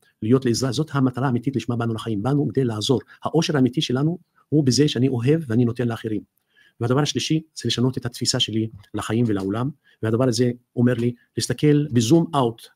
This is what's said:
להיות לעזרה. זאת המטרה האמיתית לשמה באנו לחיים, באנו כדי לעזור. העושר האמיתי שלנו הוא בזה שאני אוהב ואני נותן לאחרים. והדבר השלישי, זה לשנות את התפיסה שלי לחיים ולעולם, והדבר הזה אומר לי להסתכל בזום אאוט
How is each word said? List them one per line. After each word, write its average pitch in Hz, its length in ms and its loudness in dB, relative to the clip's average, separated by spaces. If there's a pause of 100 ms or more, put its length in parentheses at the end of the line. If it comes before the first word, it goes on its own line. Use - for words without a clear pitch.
(220)
להיות 127 240 2
לעזרה. 120 260 0
זאת 147 220 -4
המטרה 139 320 0
האמיתית 120 300 -2
לשמה 113 200 -4
באנו 117 180 -4
לחיים, 110 300 -6
באנו 143 260 0
כדי 135 140 0
לעזור. 113 380 0 (220)
העושר 160 320 0
האמיתי 131 260 2
שלנו 151 360 -2 (320)
הוא 151 140 2
בזה 131 240 4
שאני 127 200 0
אוהב 135 400 0
ואני 120 180 2
נותן 117 220 -2
לאחרים. 110 340 -6 (580)
והדבר 123 200 0
השלישי, 147 420 -2 (140)
זה - 120 -10
לשנות 123 300 0
את - 80 -6
התפיסה - 340 -4
שלי 110 300 -2 (240)
לחיים 110 340 0
ולעולם, 104 420 -2 (340)
והדבר 113 240 2
הזה 120 240 2 (240)
אומר 123 180 4
לי 120 200 -2 (240)
להסתכל 147 500 2
בזום 123 480 4
אאוט 120 260 0 (140)